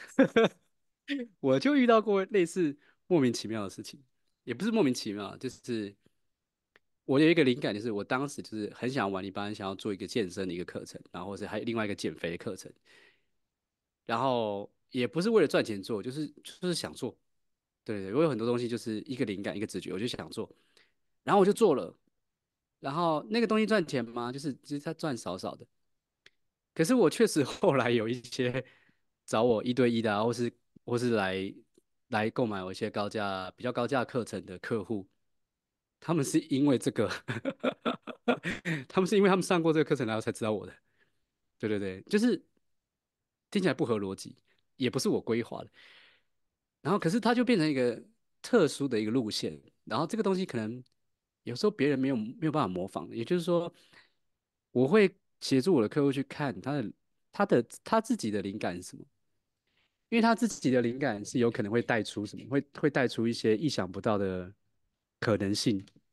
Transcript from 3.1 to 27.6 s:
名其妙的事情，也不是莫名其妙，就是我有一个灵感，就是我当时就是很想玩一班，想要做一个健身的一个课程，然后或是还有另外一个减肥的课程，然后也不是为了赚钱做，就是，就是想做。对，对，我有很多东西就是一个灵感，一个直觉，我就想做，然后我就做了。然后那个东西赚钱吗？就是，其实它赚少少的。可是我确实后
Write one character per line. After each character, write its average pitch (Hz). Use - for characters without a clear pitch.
名 123
其 107
妙 107
的 95
事 104
情， 143
也 127
不 131
是 233
莫 220
名 127
其 -
妙， 98
就 131
是 107
我 135
有 156
一 170
个 165
灵 131
感， 139
就 104
是 117
我 101
当 131
时 143
就 -
是 107
很 120
想 117
玩 95
一 95
班， 104
想 101
要 98
做 104
一 98
个 98
健 95
身 92
的 87
一 -
个 87
课 -
程， -
然 90
后 95
或 98
是 95
还 95
有 -
另 113
外 110
一 104
个 101
减 90
肥 82
的 87
课 101
程， -
然 113
后 113
也 123
不 156
是 196
为 220
了 -
赚 160
钱 98
做， 104
就 123
是， 147
就 -
是 170
想 156
做。 -
对， 101
对， 95
我 151
有 160
很 117
多 113
东 120
西 120
就 117
是 107
一 127
个 127
灵 101
感， 98
一 101
个 107
直 98
觉， 85
我 92
就 113
想 87
做， 107
然 151
后 202
我 185
就 202
做 190
了。 95
然 139
后 160
那 226
个 226
东 220
西 220
赚 208
钱 127
吗？ 120
就 135
是， 139
其 -
实 147
它 160
赚 151
少 92
少 90
的。 -
可 165
是 240
我 208
确 220
实 156
后 139